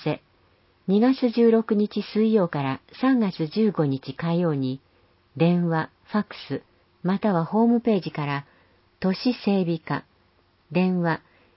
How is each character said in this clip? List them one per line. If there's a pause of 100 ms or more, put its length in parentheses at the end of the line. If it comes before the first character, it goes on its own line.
せ、 (640)
二
月
十
六
日
水
曜
か
ら (200)
三
月
十
五
日
火
曜
に、 (560)
電
話、 (140)
フ
ァ
ッ
ク (120)
ス、 (400)
ま
た
は
ホ
ー
ム
ペ
ー
ジ
か
ら、 (540)
都
市 (100)
整
備
課、 (680)
電
話、 (340)